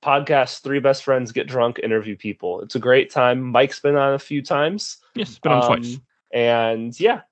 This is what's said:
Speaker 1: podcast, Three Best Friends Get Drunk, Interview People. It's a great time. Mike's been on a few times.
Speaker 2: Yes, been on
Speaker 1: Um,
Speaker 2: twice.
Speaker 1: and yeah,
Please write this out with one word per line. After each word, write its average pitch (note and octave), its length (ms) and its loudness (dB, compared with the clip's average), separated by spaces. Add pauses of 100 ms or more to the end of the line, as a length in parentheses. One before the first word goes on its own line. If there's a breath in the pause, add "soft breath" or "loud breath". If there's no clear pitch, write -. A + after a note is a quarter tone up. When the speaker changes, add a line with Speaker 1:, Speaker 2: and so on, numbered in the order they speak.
Speaker 1:
podcast, C#3+ 580 0
Three C#3 180 -2
Best C3+ 260 2
Friends B2+ 260 0
Get - 160 -4
Drunk, A#2+ 320 -2
Interview G#2+ 380 -2
People. F#2+ 440 -8
It's G#2+ 140 -10
a B2+ 40 0
great B2+ 300 2
time. B2 320 2
Mike's B2+ 380 2
been C#3+ 160 0
on C#3 180 2
a C#3 60 -2
few C#3+ 220 -6
times. E3 560 -4 (180)
Speaker 2:
Yes, B2 240 -10
been A#2+ 140 2
on B2 100 4
Speaker 1:
Um, A#2+ 40 2 (140)
Speaker 2:
twice. A#2+ 160 -8 (360)
Speaker 1:
and A#2 640 0
yeah, A3 220 0 (100)